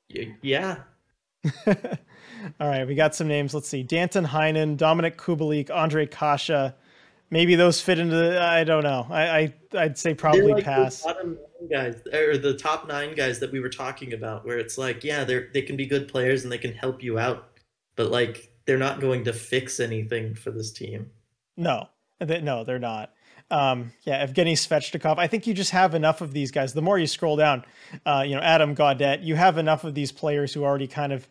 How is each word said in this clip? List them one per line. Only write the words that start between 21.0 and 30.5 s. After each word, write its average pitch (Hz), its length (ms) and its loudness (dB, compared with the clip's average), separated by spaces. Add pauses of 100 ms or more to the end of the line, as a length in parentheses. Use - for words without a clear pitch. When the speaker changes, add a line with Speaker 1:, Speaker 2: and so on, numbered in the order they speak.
Speaker 2:
No, 151 320 -2 (300)
they, 165 200 -4
no, 135 240 -4
they're 127 160 -6
not. 110 340 -8 (360)
Um, 131 420 0 (120)
yeah, 139 220 -2
Evgeny 165 280 2
Svechnikov. 156 640 0
I 175 100 2
think 214 200 -2
you 226 60 0
just 190 180 -2
have 185 240 4
enough 156 260 2
of 151 120 -8
these 139 180 -4
guys. 135 220 -2
The 151 80 -4
more 190 180 2
you 160 80 2
scroll 156 300 0
down, 143 280 4 (400)
uh, 139 200 2
you 139 100 -4
know, 139 60 -4
Adam 160 340 4
Gaudette, 143 480 2
you 160 120 -2
have 170 220 6
enough 156 260 2
of 156 120 -8
these 139 160 -4
players 147 420 -2